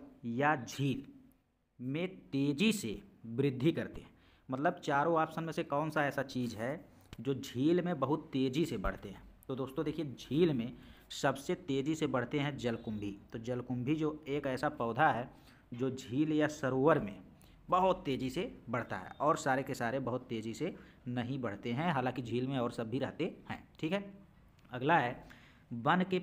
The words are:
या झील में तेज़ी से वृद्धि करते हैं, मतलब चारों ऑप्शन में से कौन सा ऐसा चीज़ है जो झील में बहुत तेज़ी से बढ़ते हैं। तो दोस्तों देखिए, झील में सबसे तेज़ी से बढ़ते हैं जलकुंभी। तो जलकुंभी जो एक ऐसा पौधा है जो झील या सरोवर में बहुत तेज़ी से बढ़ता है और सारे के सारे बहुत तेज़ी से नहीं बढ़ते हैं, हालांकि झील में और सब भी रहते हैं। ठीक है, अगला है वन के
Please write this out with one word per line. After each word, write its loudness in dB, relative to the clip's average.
या 4
झील -2
में -4
तेज़ी 4
से -4
वृद्धि 2
करते -4
हैं, -20
मतलब 0
चारों 4
ऑप्शन 0
में -4
से -2
कौन 0
सा 2
ऐसा 0
चीज़ -4
है -4
जो -2
झील 2
में -2
बहुत 0
तेज़ी 2
से -4
बढ़ते -4
हैं। -14
तो -4
दोस्तों -4
देखिए, -4
झील 2
में -2
सबसे 0
तेज़ी 0
से 0
बढ़ते 0
हैं 0
जलकुंभी। -2
तो -8
जलकुंभी -2
जो -2
एक -2
ऐसा 0
पौधा 2
है 0
जो -2
झील 0
या 4
सरोवर 4
में -6
बहुत 4
तेज़ी 0
से -4
बढ़ता -2
है -10
और 6
सारे 2
के -4
सारे 0
बहुत -2
तेज़ी -4
से -4
नहीं -4
बढ़ते -4
हैं, 0
हालांकि 0
झील -2
में 0
और 0
सब -6
भी -2
रहते -2
हैं। -8
ठीक -2
है, 0
अगला 4
है 0
वन 4
के 0